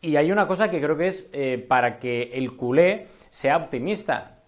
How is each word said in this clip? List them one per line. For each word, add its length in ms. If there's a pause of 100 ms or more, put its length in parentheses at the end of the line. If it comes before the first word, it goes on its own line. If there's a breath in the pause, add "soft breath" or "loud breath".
y 160
hay 160
una 160
cosa 200
que 140
creo 140
que 100
es, 260
eh, 360
para 320
que 340
el 220
culé 500 (220 loud breath)
sea 280
optimista. 920